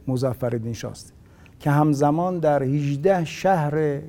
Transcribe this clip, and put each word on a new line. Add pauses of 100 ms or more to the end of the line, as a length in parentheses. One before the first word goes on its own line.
مظفرالدین
شاه
است (480)
که
همزمان
در
هجده
شهر (320)